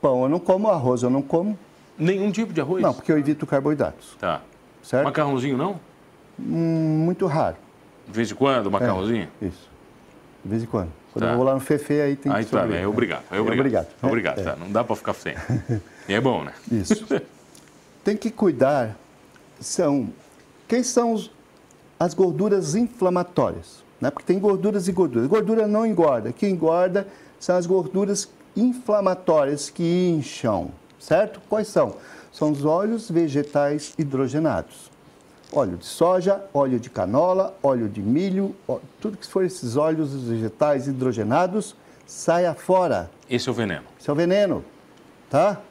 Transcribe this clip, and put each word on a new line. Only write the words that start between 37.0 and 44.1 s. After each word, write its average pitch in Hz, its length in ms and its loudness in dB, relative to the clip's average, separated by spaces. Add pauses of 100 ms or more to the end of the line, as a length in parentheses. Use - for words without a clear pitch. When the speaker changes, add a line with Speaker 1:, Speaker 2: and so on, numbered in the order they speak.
Speaker 1:
óleo 123 260 2
de 104 120 -8
milho, 185 540 0 (120)
ó... 127 120 -4 (220)
tudo 214 160 -8
que - 100 -18
for 190 180 -2
esses 131 320 -4
óleos 156 360 0 (160)
vegetais 123 600 0
hidrogenados, 131 880 -2 (300)
saia 170 480 0
fora. 156 560 0 (180)
Speaker 2:
Esse 123 200 -2
é 123 40 -2
o - 20 -2
veneno. 98 300 -4 (160)
Speaker 1:
Esse - 100 -8